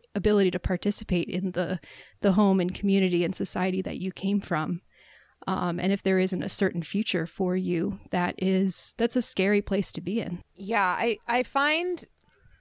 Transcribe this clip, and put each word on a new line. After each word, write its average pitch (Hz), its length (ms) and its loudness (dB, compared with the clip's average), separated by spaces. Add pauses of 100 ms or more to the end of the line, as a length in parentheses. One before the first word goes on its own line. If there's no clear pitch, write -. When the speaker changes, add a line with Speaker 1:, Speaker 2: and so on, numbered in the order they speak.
(140)
Speaker 1:
ability 202 380 4
to 185 60 -2
participate - 680 -2
in 185 220 -2
the, 180 280 -2 (440)
the 196 100 6
home 190 280 6
and 180 140 0
community 190 500 2
and 180 100 -2
society 185 480 -2
that - 160 -8
you 185 120 -6
came 196 300 0
from. 170 400 -2 (640)
Um, 175 320 -2
and 190 140 0
if 202 100 -2
there 190 160 2
isn't 185 240 0
a 202 60 -4
certain 180 340 0
future 170 440 -2
for 185 300 -2
you, 185 420 -2 (140)
that 180 260 0
is, 190 580 0
that's 240 200 0
a 254 60 0
scary 202 380 2
place 202 320 -2
to - 80 -10
be 190 200 -4
in. 175 220 -6 (120)
Speaker 2:
Yeah, 202 280 -2
I, 196 440 0
I 240 160 0
find, 311 600 0 (580)